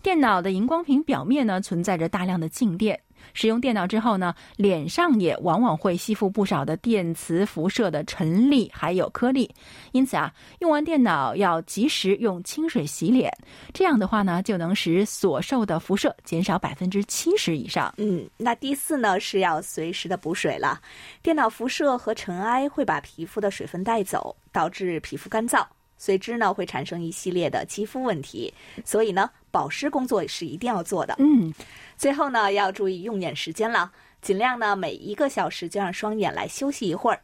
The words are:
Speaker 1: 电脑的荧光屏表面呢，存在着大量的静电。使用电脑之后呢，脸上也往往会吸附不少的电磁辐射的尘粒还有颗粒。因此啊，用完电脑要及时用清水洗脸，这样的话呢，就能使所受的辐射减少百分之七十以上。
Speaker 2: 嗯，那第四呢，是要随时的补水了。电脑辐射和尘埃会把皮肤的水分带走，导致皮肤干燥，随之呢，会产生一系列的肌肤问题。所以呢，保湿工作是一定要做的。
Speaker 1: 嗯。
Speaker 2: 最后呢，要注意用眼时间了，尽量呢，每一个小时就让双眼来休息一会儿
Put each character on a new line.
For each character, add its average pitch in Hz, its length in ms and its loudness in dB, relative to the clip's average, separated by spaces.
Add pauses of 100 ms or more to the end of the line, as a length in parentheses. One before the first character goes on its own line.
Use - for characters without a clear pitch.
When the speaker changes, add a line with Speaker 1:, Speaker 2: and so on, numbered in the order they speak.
Speaker 1:
电 359 180 4
脑 196 220 4
的 196 80 0
荧 190 160 2
光 330 180 0
屏 285 180 4
表 139 220 0
面 254 220 2
呢， 190 160 0
存 175 200 -2
在 185 140 0
着 165 140 0
大 180 160 -2
量 180 120 0
的 160 80 -2
静 175 300 0
电。 208 240 0 (340)
使 - 120 0
用 226 140 4
电 254 140 0
脑 185 120 0
之 214 140 2
后 220 160 2
呢， 180 180 0 (220)
脸 175 320 2
上 302 320 4
也 160 220 2
往 170 180 2
往 156 160 4
会 175 180 0
吸 208 200 -2
附 196 140 0
不 202 160 0
少 151 200 0
的 156 140 -2
电 185 360 0
磁 170 320 0
辐 165 220 -2
射 202 220 2
的 151 140 -2
尘 190 460 2
粒 254 240 4
还 160 180 -2
有 185 180 2
颗 240 200 0
粒。 262 180 0 (440)
因 262 120 4
此 214 120 -2
啊， 147 160 0 (280)
用 339 100 2
完 294 120 4
电 311 180 2
脑 143 360 2
要 175 260 2
及 208 240 -2
时 202 300 2
用 185 260 -2
清 311 260 -4
水 190 160 0
洗 160 240 -2
脸， 240 220 4 (440)
这 381 100 2
样 320 120 4
的 190 120 0
话 208 140 2
呢， 185 200 2
就 202 140 -2
能 170 180 0
使 180 300 2
所 151 360 0
受 220 240 0
的 170 140 0
辐 - 160 -2
射 - 300 0
减 170 180 -2
少 180 160 0
百 - 160 -6
分 180 160 -2
之 202 140 0
七 - 320 0
十 165 200 0
以 - 120 -8
上。 143 300 -2
Speaker 2:
嗯， 180 300 -2 (100)
那 240 160 0
第 277 200 -4
四 294 220 -4
呢， 208 240 2
是 - 200 -2
要 165 200 2
随 165 320 -6
时 - 160 -8
的 180 80 -2
补 170 180 -4
水 - 240 -2
了。 139 220 -2 (420)
电 320 140 4
脑 247 120 4
辐 226 200 -4
射 262 280 2
和 226 180 -4
尘 185 280 -6
埃 254 260 2
会 285 160 0
把 151 180 0
皮 - 220 -12
肤 190 140 -8
的 202 120 0
水 - 160 -10
分 175 180 -6
带 220 180 0
走， - 320 -4 (160)
导 165 180 0
致 180 320 -4
皮 - 160 -10
肤 - 120 -12
干 226 180 -2
燥， 247 180 2 (340)
随 190 200 2
之 233 200 -4
呢， 202 140 2
会 185 140 -4
产 - 180 -6
生 170 160 -8
一 170 120 -6
系 - 180 -6
列 170 180 0
的 - 180 -2
肌 208 180 -6
肤 262 180 -6
问 202 200 -2
题。 - 300 -10 (320)
所 220 200 2
以 208 80 0
呢， 190 180 0 (220)
保 156 160 0
湿 269 200 -4
工 269 160 0
作 196 220 0
是 165 200 -8
一 143 100 -8
定 240 100 -6
要 208 160 -2
做 170 240 -2
的。 - 120 -4
Speaker 1:
嗯。 247 340 4 (480)
Speaker 2:
最 277 100 2
后 285 200 0
呢， 214 240 2
要 196 180 2
注 196 160 -2
意 180 140 -4
用 208 180 -4
眼 151 160 -4
时 160 160 -8
间 220 180 -2
了， 190 220 0 (300)
尽 196 160 0
量 247 200 0
呢， 208 160 2
每 180 200 -4
一 202 200 -10
个 196 140 0
小 175 220 -2
时 - 180 -10
就 202 100 -4
让 185 140 -2
双 214 260 -4
眼 185 160 0
来 - 140 -4
休 269 220 -4
息 240 180 -4
一 160 60 0
会 214 180 2
儿 - 120 -2